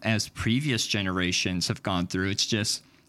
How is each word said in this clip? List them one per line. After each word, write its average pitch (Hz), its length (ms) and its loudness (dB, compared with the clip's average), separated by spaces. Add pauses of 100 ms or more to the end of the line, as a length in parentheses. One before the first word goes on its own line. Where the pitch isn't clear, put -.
as 107 240 0
previous 120 580 0
generations 92 800 0
have - 160 -4
gone 90 240 0
through. 92 220 -2
It's - 180 0
just - 380 -2 (240)